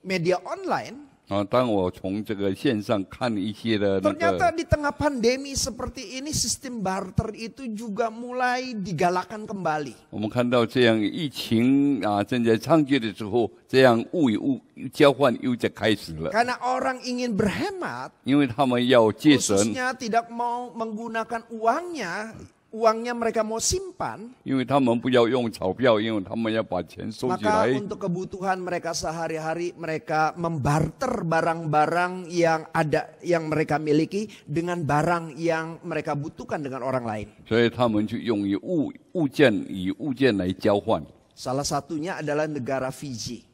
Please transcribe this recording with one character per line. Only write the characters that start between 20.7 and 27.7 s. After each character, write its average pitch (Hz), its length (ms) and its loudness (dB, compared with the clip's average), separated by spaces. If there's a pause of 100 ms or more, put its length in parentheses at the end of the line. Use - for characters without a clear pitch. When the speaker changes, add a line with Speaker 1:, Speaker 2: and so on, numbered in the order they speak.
Speaker 1:
menggunakan 226 800 -6
uangnya, 226 840 -2 (420)
uangnya 226 400 2
mereka 226 240 0
mau 220 160 -2
simpan, 226 720 -4 (160)
Speaker 2:
因 135 100 -2
为 131 80 0
他 135 160 2
们 120 220 4
不 131 80 -4
要 120 180 6
用 120 240 0
钞 92 220 -4
票， 117 260 4
因 113 160 -2
为 104 60 -2
他 101 160 -8
们 113 160 -2
要 110 100 0
把 90 200 -4
钱 95 280 -10
收 127 280 -2
起 208 60 -6
来。 214 280 2